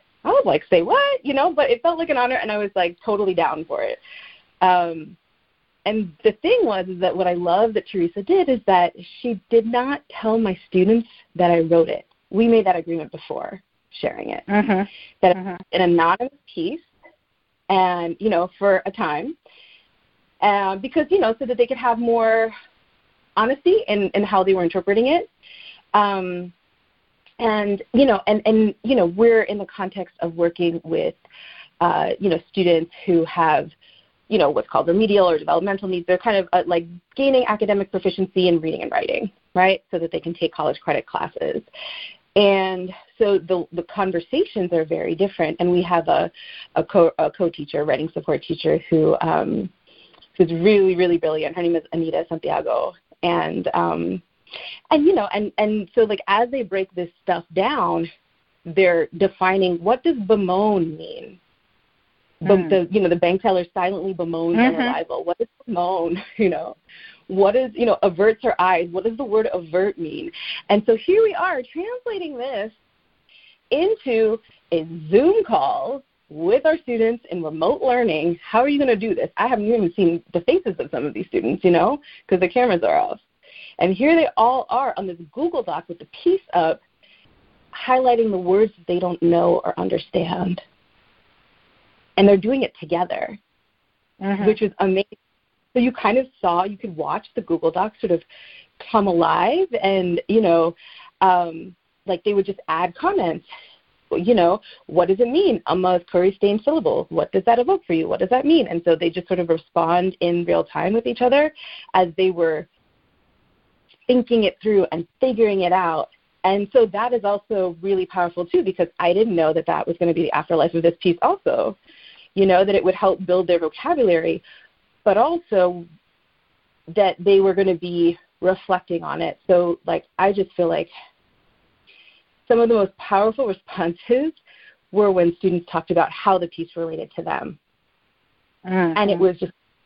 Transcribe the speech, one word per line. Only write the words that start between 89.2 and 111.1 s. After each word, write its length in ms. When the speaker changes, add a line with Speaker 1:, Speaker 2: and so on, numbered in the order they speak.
Speaker 1:
know 420
or 140
understand. 800
And 120
they're 80
doing 260
it 160
together, 600
Speaker 2:
Mm-hmm. 240
Speaker 1:
which 160
is 160
amazing. 400
So 80
you 100
kind 280
of 100
saw, 220
you 160
could 180
watch 380
the 80
Google 300
Doc 280
sort 120
of 100
come 160
alive 580
and, 460
you 120
know, 360
um, 540
like, 160
they 100
would 140
just 220
add 260
comments. 500
You 220
know, 260
what 220
does 100
it 80
mean? 400
Amma's 420
curry 240
stained 300
syllable. 460
What 240
does 140
that 120
evoke 280
for 80
you? 140
What 120
does 100
that 140
mean? 240
And 160
so 100
they 160
just 160
sort 140
of 80
respond 720
in 240
real 180
time 300
with 160
each 140